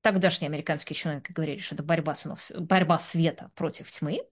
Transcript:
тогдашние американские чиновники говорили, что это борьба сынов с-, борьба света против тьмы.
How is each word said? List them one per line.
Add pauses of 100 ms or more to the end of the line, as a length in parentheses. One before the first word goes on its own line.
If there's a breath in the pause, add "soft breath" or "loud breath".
тогдашние
американские
чиновники
говорили,
что
это
борьба
сынов
с-,
борьба
света
против
тьмы. (100)